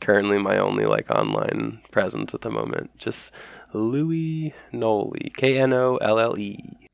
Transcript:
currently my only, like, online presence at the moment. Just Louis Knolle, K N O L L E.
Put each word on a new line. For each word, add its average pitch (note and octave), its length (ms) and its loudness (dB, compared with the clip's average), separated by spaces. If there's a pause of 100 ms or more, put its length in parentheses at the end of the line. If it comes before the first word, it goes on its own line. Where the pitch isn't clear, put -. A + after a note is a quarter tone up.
currently G2+ 380 4
my G2 200 2
only, G2 280 2
like, G#1 240 0
online G#1+ 680 0 (100)
presence F#2+ 440 -2
at - 80 -6
the A2+ 80 -6
moment. - 480 -4
Just - 340 -8 (400)
Louis D#3 840 -2 (180)
Knolle, A2+ 400 0 (240)
K C3 220 2
N C3 140 4
O B2+ 240 2
L G#2+ 220 2
L A#2 200 0
E. G2+ 200 -8 (360)